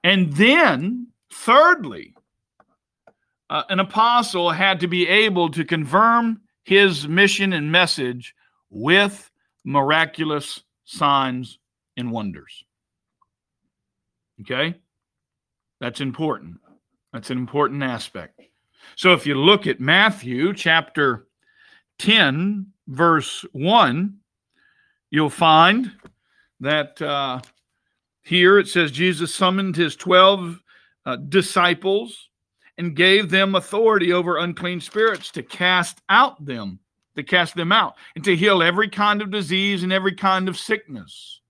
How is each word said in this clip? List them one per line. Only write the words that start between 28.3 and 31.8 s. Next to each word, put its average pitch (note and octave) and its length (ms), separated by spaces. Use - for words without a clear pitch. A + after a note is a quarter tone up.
it G3 100
says, E3+ 200
"Jesus D#3+ 460
summoned F#3 400
his D#3+ 220
twelve, F3+ 680
uh, B2+ 120
disciples F#3 1120